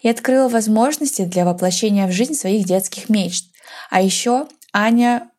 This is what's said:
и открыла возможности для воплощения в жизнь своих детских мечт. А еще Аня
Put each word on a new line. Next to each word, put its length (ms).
и 40
открыла 420
возможности 720
для 220
воплощения 600
в 60
жизнь 240
своих 320
детских 420
мечт. 360
А 140
еще 440
Аня 680